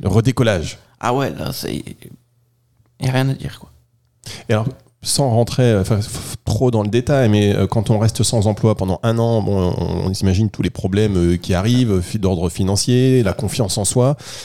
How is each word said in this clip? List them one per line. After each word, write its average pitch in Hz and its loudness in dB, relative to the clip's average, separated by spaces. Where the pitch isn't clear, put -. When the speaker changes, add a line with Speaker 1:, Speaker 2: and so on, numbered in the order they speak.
Speaker 1:
Le 95 -4
redécollage. 110 0
Speaker 2:
Ah 123 -2
ouais, 120 -2
là, - -8
c'est, - -8
y - -14
a 127 0
rien 131 0
à 135 -2
dire, - -12
quoi. - -20
Speaker 1:
Et 117 0
alors, 110 0
sans - 0
rentrer, 117 2
euh, 110 4
enfin, 104 0
f-, 104 -2
f-, - -10
trop 123 2
dans 110 2
le 104 -4
détail, 123 2
mais, 104 4
euh, 98 0
quand 110 0
on 107 2
reste 113 0
sans 107 0
emploi 107 2
pendant - -2
un 117 0
an, 117 2
bon, 92 0
on, 87 -4
on 95 -2
s'imagine 98 2
tous - -4
les 90 -2
problèmes, 101 0
euh, 87 4
qui 87 -4
arrivent, 113 2
euh, 92 2
fi-, 98 -4
d'ordre 92 0
financier, 123 2
la 92 0
confiance 101 -4
en 104 -2
soi. 127 0